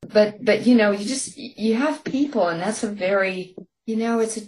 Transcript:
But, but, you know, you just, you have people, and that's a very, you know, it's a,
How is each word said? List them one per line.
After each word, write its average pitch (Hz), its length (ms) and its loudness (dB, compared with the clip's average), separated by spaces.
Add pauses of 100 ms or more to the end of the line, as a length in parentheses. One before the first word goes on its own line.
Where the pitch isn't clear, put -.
But, 208 440 2
but, 208 200 2
you 240 120 6
know, 208 160 4
you 202 120 -4
just, 269 320 -6
you 220 380 -2
have 294 300 -2
people, 262 420 0
and 170 160 -2
that's 214 220 -4
a 214 40 -2
very, 190 680 -2 (280)
you 220 120 -4
know, 226 240 0
it's 220 160 -2
a, 214 100 -10